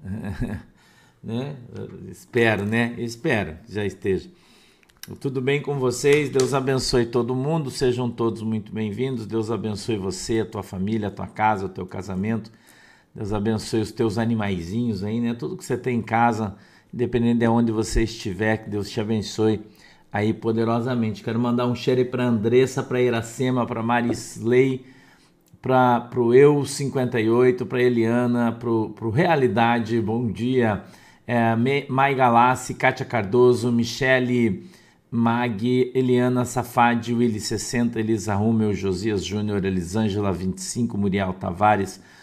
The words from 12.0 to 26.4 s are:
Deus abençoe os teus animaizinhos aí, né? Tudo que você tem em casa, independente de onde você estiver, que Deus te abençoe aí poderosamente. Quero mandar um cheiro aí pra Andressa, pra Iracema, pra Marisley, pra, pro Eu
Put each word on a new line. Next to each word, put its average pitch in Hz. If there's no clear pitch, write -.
Deus 104
abençoe 110
os 104
teus 110
animaizinhos 107
aí, 110
né? 120
Tudo 127
que -
você 123
tem 123
em 110
casa, 113
independente 120
de 117
onde 117
você 110
estiver, 107
que -
Deus 104
te 117
abençoe 107
aí 107
poderosamente. 113
Quero 117
mandar 120
um 123
cheiro 127
aí 123
pra 123
Andressa, 120
pra 127
Iracema, 127
pra 113
Marisley, 120
pra, 127
pro 120
Eu 143